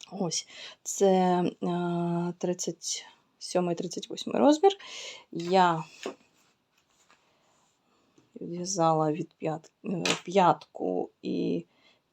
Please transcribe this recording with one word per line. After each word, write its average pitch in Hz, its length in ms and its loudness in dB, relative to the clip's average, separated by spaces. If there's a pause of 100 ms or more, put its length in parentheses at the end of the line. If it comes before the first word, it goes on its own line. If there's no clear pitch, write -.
(120)
Ось, 180 360 -4 (340)
це, - 280 2 (520)
е, 175 760 -2
тридцять - 680 -6 (320)
сьомий, 175 360 -2
тридцять 175 360 -10
восьмий - 320 -6
розмір. 311 300 6 (600)
Я 170 520 2 (2500)
в'язала 170 800 0
від 160 160 -6 (100)
п'ят-, 156 320 -6 (140)
е, 175 200 -4 (200)
п'ятку - 840 0 (120)
і, - 420 -2 (480)